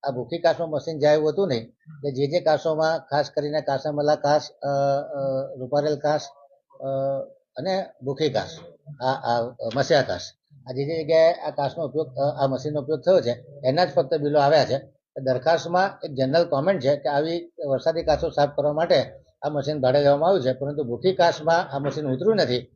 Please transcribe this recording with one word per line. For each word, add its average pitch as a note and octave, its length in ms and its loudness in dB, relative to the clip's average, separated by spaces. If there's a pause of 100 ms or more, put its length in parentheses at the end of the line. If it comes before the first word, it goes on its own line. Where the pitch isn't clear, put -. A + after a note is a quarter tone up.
આ C#3 80 -4
ભૂખી B2 260 -6
કાસમાં E3 320 -2
મશીન D3+ 300 -6
જાય D3 160 6
એવું D#3 140 2
હતું F#3+ 180 0
નહીં, A#2 240 -4
કે C#3+ 400 -10
જે C3+ 160 -2
જે D#3+ 120 0
કાસોમાં, D#3 600 0
ખાસ D3 320 -2
કરીને D3 300 -2
કાસામલા D3 540 0
કાસ, D3 360 0
અ, - 160 -8 (340)
અ, C#3 560 -4
રૂપારેલ C#3+ 420 -2
કાસ, F#3+ 280 0 (540)
અ, C3+ 60 -8 (680)
અને F#3 300 -4 (180)
ભૂખી C#3 260 0
કાસ, G2+ 280 -4 (440)
આ, C3 100 0
આ A#2+ 440 -2 (200)
મસિયા C#3 260 2
કાસ, F#2 200 -4 (460)
આ C3 40 -12
જે C3+ 140 -4
જે D#3+ 180 -4
જગ્યાએ D#3+ 300 6
આ D#3 160 -6
કાસનો C#3+ 360 -4
ઉપયોગ, C#3+ 300 -4
અ, C#3 280 0
આ C#3 40 4
મશીનનો C#3 340 -2
ઉપયોગ C#3 200 -4
થયો F3+ 200 6
છે, A#2+ 240 -4 (200)
એના D3 200 4
જ F3 80 -6
ફક્ત E3 200 2
બિલો D3 260 2
આવ્યા C#3+ 260 6
છે. B2 160 -2 (420)
દરખાસ્તમાં E3 840 0
એક D3+ 60 -10
જનરલ C3+ 320 2
કોમેન્ટ D#3+ 360 0
છે C#3 140 2
કે D3+ 140 -2
આવી D#3+ 420 -2 (160)
વરસાદી D#3 360 0
કાસો D#3 260 0
સાફ C#3+ 260 0
કરવા D3 180 0
માટે E3 400 2 (300)
આ C#3+ 60 -2
મશીન D3 320 -4
ભાડે C3 220 4
લેવામાં C#3+ 260 6
આવ્યું F#3 140 4
છે, B2+ 100 2
પરંતુ C#3+ 300 -4
ભૂખી A#2+ 300 -2
કાસમાં E3 640 2
આ C#3 40 -2
મશીન D3 340 -4
ઉતર્યું F#3 220 2
નથી B2 260 0 (140)